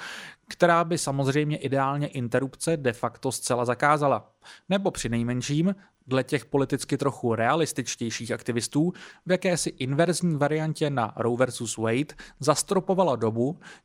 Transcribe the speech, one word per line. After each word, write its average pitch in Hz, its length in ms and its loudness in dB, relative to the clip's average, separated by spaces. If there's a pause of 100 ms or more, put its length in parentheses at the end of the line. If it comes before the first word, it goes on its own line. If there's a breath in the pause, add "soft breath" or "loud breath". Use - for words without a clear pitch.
(480 loud breath)
která 170 360 4
by 165 140 -2
samozřejmě 147 600 0
ideálně 139 500 0
interrupce 131 720 -2
de 127 160 0
facto - 380 -4
zcela 120 340 0
zakázala. 139 680 2 (380 loud breath)
Nebo 196 220 0
přinejmenším, 123 840 0 (320 loud breath)
dle 131 160 2
těch 143 220 -2
politicky 139 520 0
trochu 123 380 0
realističtějších 120 960 -2
aktivistů, 123 600 0 (320 loud breath)
v 170 60 -2
jakési 180 380 0
inverzní 156 640 0
variantě 151 540 0
na 117 260 -2
Roe 117 220 0
versus 123 400 -2
Wade 113 380 0 (240 loud breath)
zastropovala 175 760 2
dobu, 113 440 -2 (260 loud breath)